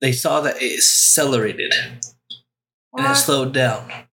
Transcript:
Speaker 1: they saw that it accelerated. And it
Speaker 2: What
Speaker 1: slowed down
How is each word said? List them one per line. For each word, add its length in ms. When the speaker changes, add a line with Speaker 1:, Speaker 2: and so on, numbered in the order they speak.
Speaker 1:
they 100
saw 300
that 200
it 120
accelerated. 960
And 240
it 140
Speaker 2:
What 240
Speaker 1:
slowed 400
down 360